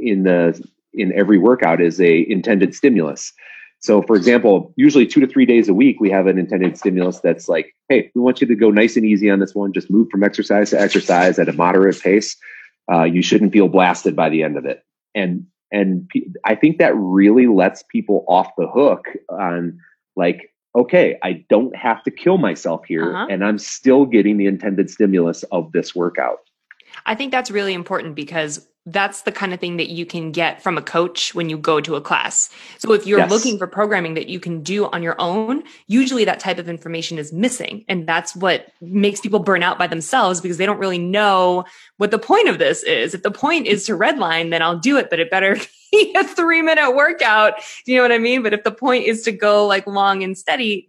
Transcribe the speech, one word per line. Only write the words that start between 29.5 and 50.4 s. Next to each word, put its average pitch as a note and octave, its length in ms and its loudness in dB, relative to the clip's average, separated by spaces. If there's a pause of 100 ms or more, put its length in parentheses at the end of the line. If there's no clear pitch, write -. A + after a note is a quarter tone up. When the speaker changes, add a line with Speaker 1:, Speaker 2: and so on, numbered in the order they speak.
Speaker 2:
of F3+ 60 -10
thing F3 200 -8
that D#3+ 100 -4
you E3+ 180 -10
can E3 240 -10
get E3 320 -4
from F3 160 -4
a C#3+ 40 -10
coach F3 520 -4
when E3+ 160 -6
you D#3 80 -8
go D3+ 220 0
to D3+ 160 -6
a C#3+ 40 -6
class. - 480 -4 (300)
So A3 140 0
if G#3 120 2
you're G3 140 0
Speaker 1:
Yes. F#3 140 2
Speaker 2:
looking A3 260 -2
for F3+ 80 -8
programming F#3+ 480 -4
that D#3+ 140 -8
you F3+ 100 -10
can E3+ 240 -10
do F#3+ 240 -4
on E3+ 160 -8
your E3 160 -6
own, A3 460 -4 (240)
usually B3+ 360 0
that F#3 140 0
type F3+ 200 -6
of E3+ 100 -12
information E3 500 -10
is D3+ 140 -10
missing. G#3+ 560 -6
And E3+ 180 -6
that's E3 300 -4
what F3 320 -2 (120)
makes G3+ 400 -2
people G3+ 200 -2
burn F3 240 0
out F#3 120 -2
by F3+ 120 -2
themselves F3+ 520 -2
because F3 160 -8
they F#3 100 -2
don't G3+ 120 -2
really F#3 220 -4
know F#3 640 2 (320)
what G#3 160 -2
the A3+ 80 0
point G4+ 280 2
of E3+ 120 0
this D#3+ 240 0
is. D3 280 -2
If F#3 120 -10
the G#3 80 -2
point D4+ 340 -2
is G3+ 200 -2
to G3 120 -4
redline, F3 520 -2
then E3 120 -2
I'll E3+ 160 -2
do C4 200 0
it, - 120 -4
but E3+ 80 -4
it E3 140 -2
better F#3+ 240 0 (180)
<laughs> - 180 -12
be G4+ 220 4
a - 80 2
three-minute D#4+ 720 0
workout. A#3 600 2 (300)
Do B3 60 -4
you B3+ 80 4
know B3 40 4
what B3 100 4
I A#3 60 2
mean? A#3+ 260 0
But G#3 80 0
if G#3 100 -4
the A3 80 -2
point B3 340 -2
is A3 180 -4
to A#3 100 -4
go, G#3 340 2
like, G3 220 -2
long G3 340 0
and F#3+ 160 -8
steady, G#3+ 500 -4